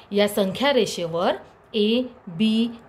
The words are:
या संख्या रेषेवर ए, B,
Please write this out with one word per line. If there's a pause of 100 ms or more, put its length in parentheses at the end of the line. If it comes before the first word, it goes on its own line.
(100)
या
संख्या
रेषेवर (400)
ए, (240)
B, (180)